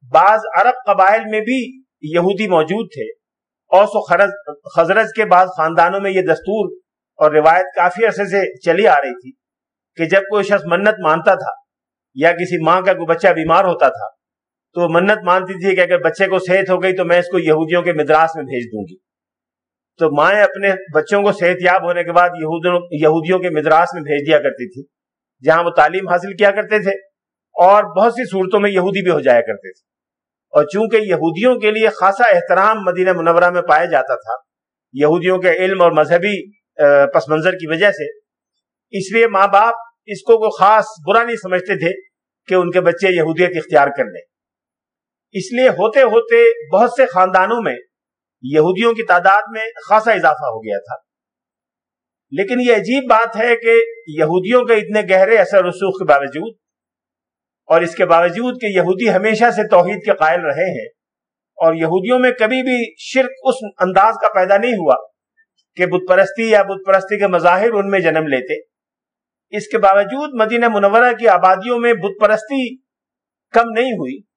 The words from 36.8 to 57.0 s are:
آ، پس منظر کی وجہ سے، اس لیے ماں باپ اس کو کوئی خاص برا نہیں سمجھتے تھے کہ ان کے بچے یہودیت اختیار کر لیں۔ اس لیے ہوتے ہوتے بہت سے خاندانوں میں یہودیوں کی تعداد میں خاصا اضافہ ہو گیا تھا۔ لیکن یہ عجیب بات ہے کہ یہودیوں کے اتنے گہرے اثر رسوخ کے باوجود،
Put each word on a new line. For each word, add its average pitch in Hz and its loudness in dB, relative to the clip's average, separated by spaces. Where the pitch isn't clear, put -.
آ، 143 6
پس 156 0
منظر 160 0
کی 165 -10
وجہ 165 0
سے، 151 -10
اس 180 -10
لیے 226 2
ماں 220 2
باپ 208 2
اس 202 -14
کو 226 4
کوئی 214 0
خاص 208 4
برا 226 2
نہیں 233 -6
سمجھتے 180 -6
تھے 165 -2
کہ 185 -2
ان 180 2
کے 180 0
بچے 180 0
یہودیت 156 0
اختیار 151 2
کر 135 -2
لیں۔ 90 -14
اس 196 -8
لیے 254 2
ہوتے 220 2
ہوتے 233 2
بہت 240 2
سے 254 0
خاندانوں 190 0
میں 135 -4
یہودیوں 175 0
کی 226 -6
تعداد 190 2
میں 220 -10
خاصا 220 2
اضافہ 160 0
ہو 113 -8
گیا 101 -6
تھا۔ 120 -12
لیکن 196 -4
یہ 240 4
عجیب 240 -2
بات 226 2
ہے 233 0
کہ 233 2
یہودیوں 180 0
کے 226 2
اتنے 196 0
گہرے 196 4
اثر 190 2
رسوخ 180 -4
کے 190 -8
باوجود، 147 0